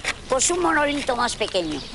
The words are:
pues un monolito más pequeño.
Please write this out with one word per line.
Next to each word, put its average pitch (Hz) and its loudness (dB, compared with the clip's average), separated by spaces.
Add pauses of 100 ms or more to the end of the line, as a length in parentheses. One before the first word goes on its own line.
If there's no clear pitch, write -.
(300)
pues 262 2
un 359 2
monolito 294 2
más 240 0
pequeño. 165 -2 (140)